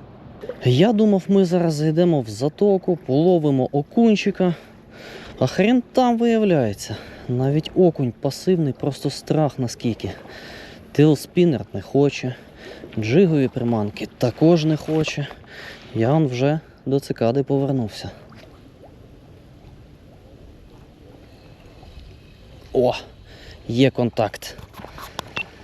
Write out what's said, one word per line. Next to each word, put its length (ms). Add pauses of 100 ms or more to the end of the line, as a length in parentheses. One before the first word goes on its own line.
(640)
Я 280
думав, 360
ми 160
зараз 300
зайдемо 460
в 80
затоку, 800
половимо 680
окунчика. 840 (840)
А 80
хрен 360 (100)
там 260
виявляється. 760 (320)
Навіть 480
окунь 440
пасивний, 520
просто 380
страх 480
наскільки. 520 (840)
Тейлспінер 800
не 80
хоче, 540 (640)
джигові 500
приманки 600 (100)
також 460
не 120
хоче. 500 (680)
Я 180
он 140
вже 340 (260)
до 140
цикади 420
повернувся. 680 (4000)
О, 220 (760)
є 220
контакт. 640 (1080)